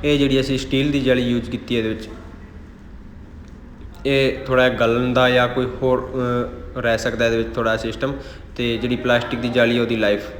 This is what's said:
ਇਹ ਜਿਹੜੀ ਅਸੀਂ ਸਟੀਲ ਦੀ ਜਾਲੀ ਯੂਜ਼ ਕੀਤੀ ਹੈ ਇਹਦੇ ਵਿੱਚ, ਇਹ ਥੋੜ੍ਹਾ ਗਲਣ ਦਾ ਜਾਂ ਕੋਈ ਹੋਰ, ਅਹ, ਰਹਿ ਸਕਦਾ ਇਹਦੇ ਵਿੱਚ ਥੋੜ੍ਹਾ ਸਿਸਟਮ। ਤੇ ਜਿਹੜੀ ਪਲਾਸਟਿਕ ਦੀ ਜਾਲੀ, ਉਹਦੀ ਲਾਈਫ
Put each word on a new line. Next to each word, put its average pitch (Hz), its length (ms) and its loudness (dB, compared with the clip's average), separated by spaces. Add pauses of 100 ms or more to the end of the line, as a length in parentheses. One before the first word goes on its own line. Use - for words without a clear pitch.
ਇਹ 147 160 4
ਜਿਹੜੀ 135 200 4
ਅਸੀਂ 131 200 0
ਸਟੀਲ 139 320 0
ਦੀ 143 80 2
ਜਾਲੀ 127 220 4
ਯੂਜ਼ 120 280 0
ਕੀਤੀ 117 260 -4
ਹੈ 117 40 2
ਇਹਦੇ 110 100 0
ਵਿੱਚ, - 200 -6 (2000)
ਇਹ 135 400 2
ਥੋੜ੍ਹਾ 127 240 6
ਗਲਣ 120 440 2
ਦਾ 127 160 6
ਜਾਂ 123 180 4
ਕੋਈ 127 200 -2 (140)
ਹੋਰ, 127 280 0
ਅਹ, 123 720 -4
ਰਹਿ 117 160 2
ਸਕਦਾ 117 280 0
ਇਹਦੇ 113 120 2
ਵਿੱਚ 113 180 -2
ਥੋੜ੍ਹਾ 113 220 0
ਸਿਸਟਮ। 117 360 -4 (420)
ਤੇ 120 220 -2
ਜਿਹੜੀ 120 180 0
ਪਲਾਸਟਿਕ 120 440 0
ਦੀ 120 100 -2
ਜਾਲੀ, 120 300 4
ਉਹਦੀ 117 160 2
ਲਾਈਫ 104 260 2 (180)